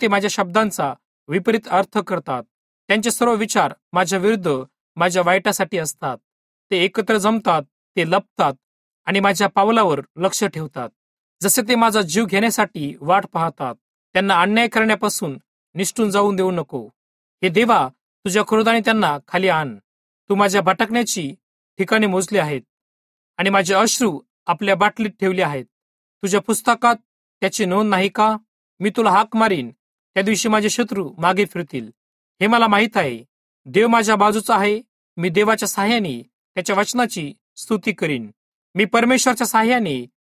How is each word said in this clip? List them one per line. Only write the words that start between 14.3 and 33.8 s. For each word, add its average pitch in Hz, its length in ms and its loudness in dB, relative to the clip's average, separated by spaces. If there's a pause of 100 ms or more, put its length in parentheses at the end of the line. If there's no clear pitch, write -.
अन्याय 214 260 2
करण्यापासून 208 680 -2 (360)
निसटून 202 380 -2
जाऊन 202 240 2
देऊ 185 160 0
नको. 151 360 -8 (560)
हे 185 60 0
देवा, 190 440 2
तुझ्या - 540 -4
क्रोधाने 220 320 2
त्यांना 202 380 0 (100)
खाली 185 200 0
आण. 156 280 0 (540)
तू 202 60 2
माझ्या 202 260 2
भटकण्याची 214 720 -2 (420)
ठिकाणे 214 280 2
मोजली 190 320 -2
आहेत 147 240 -2 (760)
आणि 190 120 0
माझे 196 240 2
अश्रू 202 460 2 (260)
आपल्या 196 300 0
बाटलीत 208 440 -2
ठेवले 185 220 0
आहेत. 143 240 -4 (560)
तुझ्या 196 200 0
पुस्तकात 233 540 0 (460)
त्याची 190 240 -2
नोंद 202 240 0
नाही 190 200 2
का? 214 280 0 (420)
मी 202 100 0
तुला 220 220 2
हाक 220 240 2
मारीन, 190 340 0 (440)
त्या 190 100 0
दिवशी 214 260 0
माझे 214 200 2
शत्रू 196 480 -4
मागे 180 280 2
फिरतील. 139 460 -8 (500)
हे 196 60 2
मला 233 200 4
माहीत 214 300 0
आहे, 127 260 -4 (420)
देव 185 220 2